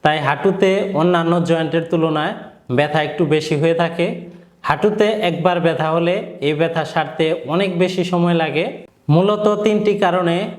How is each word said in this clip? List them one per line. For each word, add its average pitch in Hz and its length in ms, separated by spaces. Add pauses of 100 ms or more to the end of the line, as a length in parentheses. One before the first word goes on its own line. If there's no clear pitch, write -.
তাই 151 140 (100)
হাঁটুতে 185 420 (300)
অন্যান্য 170 340 (160)
জয়েন্টের 165 420
তুলনায় 160 420 (440)
ব্যথা 147 300
একটু 160 160 (100)
বেশি 156 280
হয়ে 165 200
থাকে। 170 240 (600)
হাঁটুতে 208 400 (220)
একবার 170 360
ব্যথা 160 300
হলে 170 200 (320)
এই 151 120
ব্যথা 165 320
সারতে 160 340 (280)
অনেক 190 160 (120)
বেশি 185 300
সময় 175 300
লাগে। 156 240 (480)
মূলত 202 320 (200)
তিনটি 208 280 (100)
কারণে 175 320 (240)